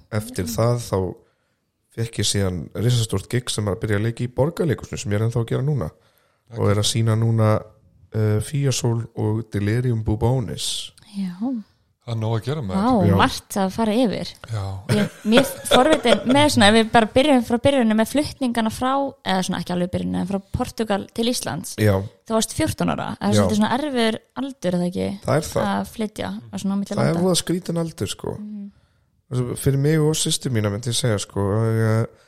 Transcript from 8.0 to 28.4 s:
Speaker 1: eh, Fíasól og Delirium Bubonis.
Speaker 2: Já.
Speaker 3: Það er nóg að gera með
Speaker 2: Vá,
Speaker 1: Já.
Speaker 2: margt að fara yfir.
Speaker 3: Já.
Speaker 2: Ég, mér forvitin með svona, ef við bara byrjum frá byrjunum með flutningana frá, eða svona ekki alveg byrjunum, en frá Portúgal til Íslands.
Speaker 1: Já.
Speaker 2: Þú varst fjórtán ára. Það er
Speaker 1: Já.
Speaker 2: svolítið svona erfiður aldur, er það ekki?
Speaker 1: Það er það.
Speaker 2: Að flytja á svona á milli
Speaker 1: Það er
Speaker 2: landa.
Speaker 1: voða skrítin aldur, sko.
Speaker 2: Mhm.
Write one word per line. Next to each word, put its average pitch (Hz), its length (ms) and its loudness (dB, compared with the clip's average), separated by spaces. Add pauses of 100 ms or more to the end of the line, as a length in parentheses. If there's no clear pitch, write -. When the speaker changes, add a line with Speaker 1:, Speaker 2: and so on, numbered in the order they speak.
Speaker 1:
eh, 107 280 2
Fíasól 123 680 0 (100)
og 107 340 -2
Delirium 110 540 0
Bubonis. 113 840 -2 (260)
Speaker 2:
Já. 185 180 -4 (720)
Speaker 3:
Það 117 100 -4
er 110 60 -4
nóg 113 180 0
að - 40 -12
gera 147 180 -4
með 95 120 -4
Speaker 2:
Vá, 214 320 4
Speaker 1:
Já. 135 100 6
Speaker 2:
margt 233 400 2
að 190 160 0
fara 220 200 0
yfir. 202 360 0 (220)
Speaker 3:
Já. 98 380 -6
Speaker 2:
Ég, - 220 2 (140)
mér 240 200 6
forvitin 247 840 4
með 285 240 4
svona, 208 200 6
ef 220 40 6
við 226 180 4
bara 226 140 6
byrjum 254 380 4
frá 233 160 0
byrjunum 240 360 4
með 220 120 2
flutningana 240 640 -2
frá, 269 420 -2 (100)
eða 190 200 0
svona 185 160 -4
ekki 170 140 -8
alveg 180 180 -2
byrjunum, 180 240 -4
en 180 100 -2
frá 196 160 -4 (100)
Portúgal 220 600 -4
til 233 120 -2
Íslands. 190 500 -6
Speaker 1:
Já. 101 240 4 (260)
Speaker 2:
Þú 226 80 -4
varst 220 220 0
fjórtán 302 340 0
ára. - 300 -4
Það 202 80 -2
er 208 60 2
Speaker 1:
Já. 208 40 4
Speaker 2:
svolítið 208 220 4
svona 226 180 2
erfiður 240 400 -2 (180)
aldur, 254 380 -4
er 175 60 0
það 180 100 0
ekki? 196 320 -4
Speaker 1:
Það 120 140 0
er 160 60 0
það. - 240 -2
Speaker 2:
Að 196 200 -2
flytja - 420 -8 (120)
á - 180 -18
svona 196 160 -2
á 202 40 0
milli 202 180 -4
Speaker 1:
Það - 100 -4
er - 80 2
Speaker 2:
landa. 165 60 0
Speaker 1:
voða 180 160 2
skrítin 170 420 -4
aldur, 160 300 -4
sko. - 300 -8
Speaker 2:
Mhm. 208 320 -12 (840)